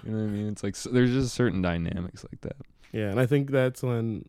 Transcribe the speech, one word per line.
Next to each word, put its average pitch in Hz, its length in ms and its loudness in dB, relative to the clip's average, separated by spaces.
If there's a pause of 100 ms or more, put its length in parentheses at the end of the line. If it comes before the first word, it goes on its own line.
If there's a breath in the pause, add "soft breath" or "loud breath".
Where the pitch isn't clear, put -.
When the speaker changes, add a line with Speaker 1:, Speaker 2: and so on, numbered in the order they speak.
Speaker 1:
you 113 80 -8
know 110 120 -2
what 107 60 -2
I - 20 -2
mean? 104 160 -2
It's 101 140 -6
like, 101 120 -4
s-, - 160 -10
there's 123 200 6
just 127 240 0
certain 95 280 2
dynamics 87 680 -2
like - 120 -14
that. - 140 -8 (360 soft breath)
Speaker 2:
Yeah, 107 180 -2
and 101 100 2
I 127 60 6
think 139 240 2
that's 127 320 2
when, 113 460 -2